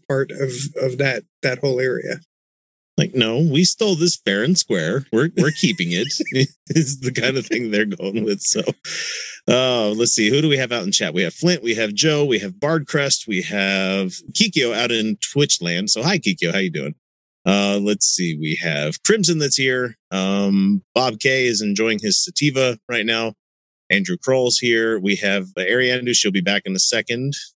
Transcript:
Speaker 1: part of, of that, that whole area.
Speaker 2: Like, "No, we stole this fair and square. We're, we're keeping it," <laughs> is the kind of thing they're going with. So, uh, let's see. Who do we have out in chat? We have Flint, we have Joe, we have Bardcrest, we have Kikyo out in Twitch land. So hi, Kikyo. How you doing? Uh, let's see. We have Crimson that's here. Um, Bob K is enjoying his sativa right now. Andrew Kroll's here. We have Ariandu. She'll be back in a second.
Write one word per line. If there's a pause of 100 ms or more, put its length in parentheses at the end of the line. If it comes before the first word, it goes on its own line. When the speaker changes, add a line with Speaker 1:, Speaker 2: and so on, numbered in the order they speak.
Speaker 1:
part
of, (280)
of
that, (180)
that
whole
area. (840)
Speaker 2:
Like,
"No,
we
stole
this
fair
and
square.
We're,
we're
keeping
it," (260)
<laughs> (200)
is
the
kind
of
thing
they're
going
with.
So, (880)
uh,
let's
see.
Who
do
we
have
out
in
chat?
We
have
Flint,
we
have
Joe,
we
have
Bardcrest,
we
have (180)
Kikyo
out
in
Twitch
land.
So
hi,
Kikyo.
How
you
doing? (500)
Uh,
let's
see.
We
have
Crimson
that's
here. (140)
Um, (140)
Bob
K
is
enjoying
his
sativa (100)
right
now. (560)
Andrew
Kroll's
here.
We
have
Ariandu.
She'll
be
back
in
a
second. (220)